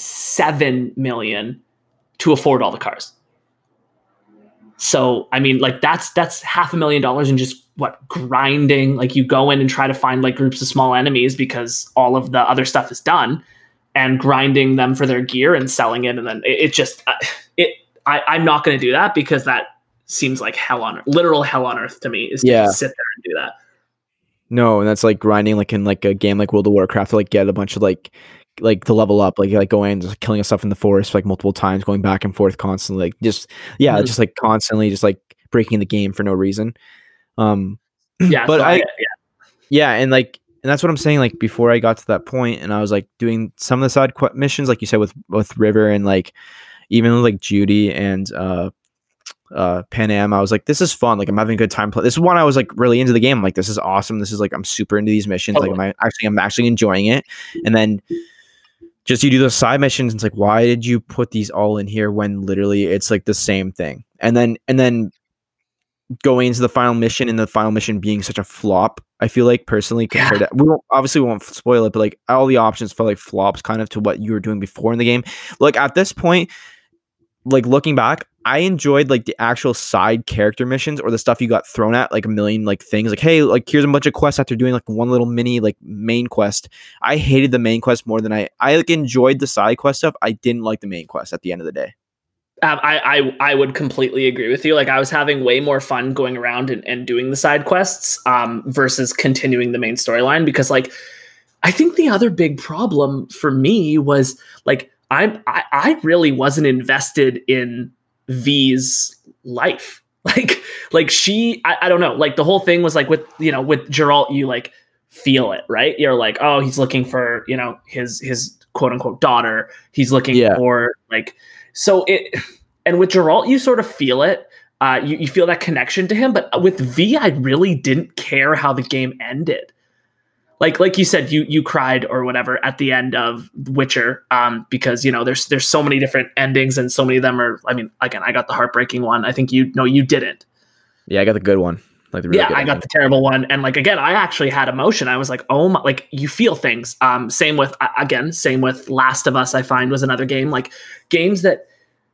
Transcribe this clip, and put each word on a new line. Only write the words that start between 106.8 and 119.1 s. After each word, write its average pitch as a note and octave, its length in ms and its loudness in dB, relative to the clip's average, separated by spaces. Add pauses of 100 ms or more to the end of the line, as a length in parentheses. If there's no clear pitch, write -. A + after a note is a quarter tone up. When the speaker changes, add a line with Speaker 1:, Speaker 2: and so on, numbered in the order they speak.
Speaker 1:
in B2 460 -4 (360)
V's C3 880 0 (280)
life. C3 640 -6
<laughs> - 20 -20 (160)
Like, - 380 0 (300)
like, D#3+ 180 2
she, A3+ 540 0
I, E3 180 0
I F3+ 60 2
don't F3+ 120 4
know. D3+ 140 2
Like, D3 220 0
the D3+ 80 2
whole F#3+ 160 2
thing F3 220 2
was, D#3+ 120 0
like, C#3+ 140 0
with, D#3+ 140 0 (180)
you D#3 100 0
know, C3+ 100 -2
with C#3 300 -2
Geralt, C#3+ 420 2
you, C#3 140 -2
like, A#2+ 240 -6 (380)
feel C3 420 0
it, - 180 -6
right? A2+ 300 0
You're C#3 160 2
like, A2 260 -2
"Oh, C#3+ 200 2
he's C3+ 180 -2
looking C3 260 0
for, A#2+ 440 -4
you C3 80 -4
know, B2 200 -6 (120)
his, B2 320 -10
his B2+ 360 -8 (180)
quote B2+ 180 0
unquote B2 280 -6